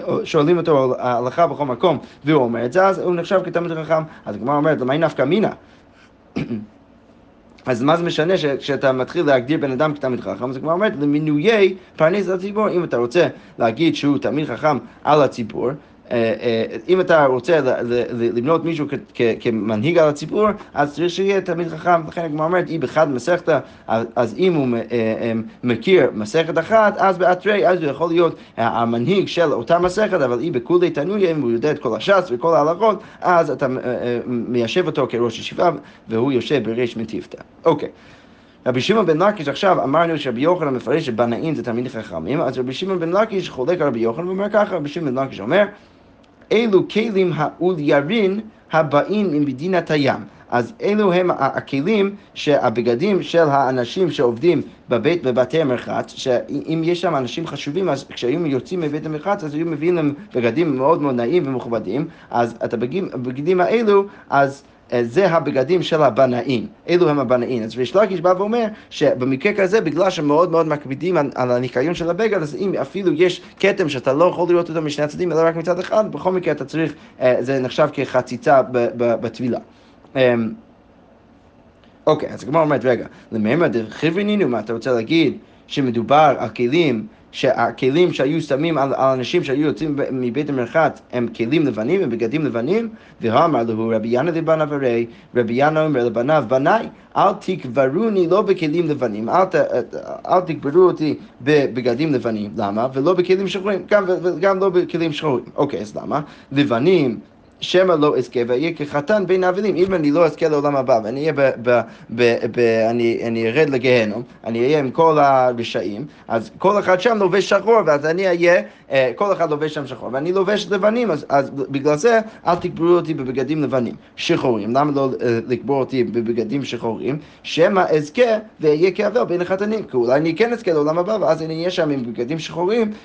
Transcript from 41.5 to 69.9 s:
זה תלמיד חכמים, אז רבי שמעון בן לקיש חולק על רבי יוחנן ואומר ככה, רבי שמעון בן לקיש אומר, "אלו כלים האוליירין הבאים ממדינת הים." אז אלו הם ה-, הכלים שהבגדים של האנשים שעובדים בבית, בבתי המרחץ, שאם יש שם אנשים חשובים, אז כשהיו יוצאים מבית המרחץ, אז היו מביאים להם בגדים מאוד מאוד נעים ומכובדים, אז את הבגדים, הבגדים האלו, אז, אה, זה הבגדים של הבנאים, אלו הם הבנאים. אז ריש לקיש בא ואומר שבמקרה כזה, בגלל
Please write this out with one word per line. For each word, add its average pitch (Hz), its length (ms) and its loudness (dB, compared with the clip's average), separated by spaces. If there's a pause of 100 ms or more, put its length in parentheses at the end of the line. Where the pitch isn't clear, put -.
זה 117 80 -4
תלמיד 123 260 -4
חכמים, 101 520 -6
אז - 180 -2
רבי 127 140 -4
שמעון 185 260 -4
בן 165 120 -4
לקיש 202 400 0
חולק 160 300 -2
על 147 60 2
רבי 117 120 -2
יוחנן 113 280 -2
ואומר 190 220 -4
ככה, 202 280 0
רבי 147 120 -4
שמעון 147 260 -4
בן 135 80 -2
לקיש 131 180 -8
אומר, 165 240 2 (880)
"אלו 208 360 2
כלים 196 460 0
האוליירין 175 1080 0 (320)
הבאים 160 600 0
ממדינת 147 580 -2
הים." 139 300 0 (300)
אז 117 220 -2 (100)
אלו 202 300 2
הם 180 180 2
ה-, - 80 -2
הכלים 196 760 0 (200)
שהבגדים 127 880 0
של 170 260 2
האנשים 139 600 0
שעובדים 135 520 2 (260)
בבית, 147 340 0
בבתי 127 380 0
המרחץ, 117 560 -4
שאם 143 680 -2
יש 175 160 0
שם 170 160 0
אנשים 135 300 -4
חשובים, 156 420 -4
אז 139 200 -2
כשהיו 151 380 -2
יוצאים 139 340 -2
מבית 151 260 -4
המרחץ, 156 380 -4
אז 147 100 -8
היו 165 120 -2
מביאים 165 280 0
להם 151 200 0 (200)
בגדים 127 420 0
מאוד 147 260 2
מאוד 139 120 0
נעים 127 320 0
ומכובדים, 120 600 -4 (220)
אז 117 240 0 (100)
את 117 100 -4
הבגדים, 139 380 -4
הבגדים 143 480 -2
האלו, 202 440 4 (260)
אז, 139 320 2 (300)
אה, 120 120 2
זה 165 260 2
הבגדים 156 520 0
של 156 200 0
הבנאים, 123 640 2 (220)
אלו 175 200 4
הם 147 100 2
הבנאים. 120 440 0
אז 110 140 -8
ריש 127 200 -4
לקיש 190 240 2
בא 180 180 4
ואומר 220 260 -2 (260)
שבמקרה 135 640 0
כזה, 202 280 2
בגלל 175 300 0